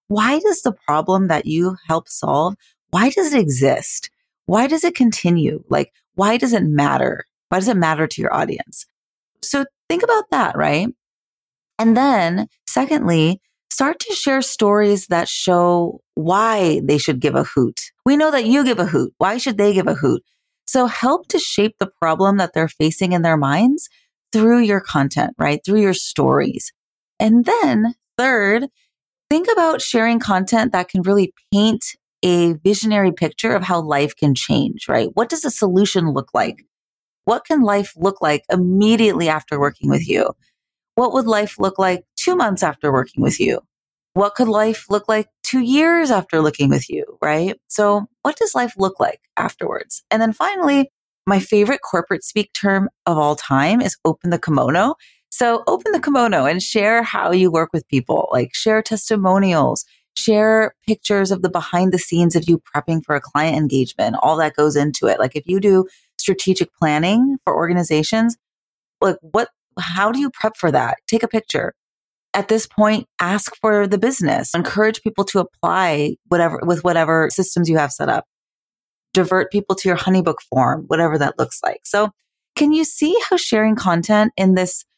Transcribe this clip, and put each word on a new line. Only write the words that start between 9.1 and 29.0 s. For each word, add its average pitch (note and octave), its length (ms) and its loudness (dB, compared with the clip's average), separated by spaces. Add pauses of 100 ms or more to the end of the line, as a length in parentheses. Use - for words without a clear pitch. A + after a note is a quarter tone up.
So C#4 240 -4 (240)
think F4 140 -2
about A#4 300 2
that, C4 240 0
right? D3+ 320 0 (920)
And A3+ 180 4
then G#3+ 520 0 (180)
secondly, F#3 760 0 (300)
start - 300 -2
to G#4+ 140 -8
share C4+ 280 -2
stories G3+ 640 2
that E3+ 220 -2
show F3 760 0 (140)
why F#3 680 0
they C#3+ 140 2
should C3+ 220 -4
give C3+ 160 0
a C#3+ 80 0
hoot. B2+ 360 -2 (240)
We C#4 120 4
know D4+ 160 2
that B3+ 120 0
you C4 200 4
give A#3+ 160 0
a F3 60 0
hoot. D3 320 -2
Why G3+ 200 0
should A#3+ 180 -4
they G3+ 160 4
give F#3+ 140 0
a - 80 0
hoot? C3 280 -2 (440)
So B3+ 200 2
help C4+ 420 -2
to F#4 100 -2
shape - 400 -2
the G3 120 -4 (100)
problem F#3 360 2
that F#3 160 0
they're D#3+ 160 0
facing D#3+ 440 -2
in E3+ 100 2
their D#3+ 160 2
minds F3 500 2 (440)
through A3+ 280 4
your G#3 200 2
content, - 580 -2
right? D3+ 260 -2
Through G#3 160 2
your G3 140 4
stories. - 800 -2 (460)
And A3+ 280 4
then C4 480 0 (240)
third, A#3+ 480 0 (640)